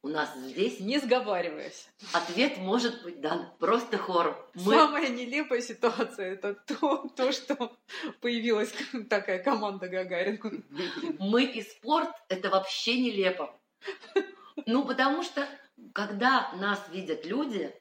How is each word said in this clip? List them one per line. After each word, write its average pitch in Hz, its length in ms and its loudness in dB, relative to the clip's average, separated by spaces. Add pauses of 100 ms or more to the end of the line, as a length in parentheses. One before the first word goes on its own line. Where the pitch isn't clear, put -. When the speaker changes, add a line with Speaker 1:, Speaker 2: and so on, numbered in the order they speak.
Speaker 1:
у 139 60 -6
нас 151 280 -2
здесь 147 440 -4
Speaker 2:
Не 240 200 0
сговариваясь. 180 880 -2 (240)
Speaker 1:
ответ 175 460 0
может 220 440 0
быть 175 200 -12
дан 170 260 -2 (100)
просто 214 380 2
хором. 170 400 2 (180)
Мы 185 200 4
Speaker 2:
Самая 294 340 6
нелепая 247 540 -2
ситуация — 226 720 0
это 202 200 -4
то, 294 600 0
то, 262 160 2
что 262 420 -4 (460)
появилась 226 520 0 (200)
<laughs> 226 180 -6
такая 196 320 0
команда 202 460 0
Гагарин. 185 760 -2 (560)
Speaker 1:
Мы 220 260 4
и 233 180 -4
спорт — 330 480 0 (180)
это 190 220 -2
вообще 226 500 2
нелепо. 190 580 0 (1080)
Ну, 247 180 4
потому 277 400 2
что, 285 240 -4 (460)
когда 208 580 2
нас 196 400 -2
видят 160 320 -4
люди 208 560 -2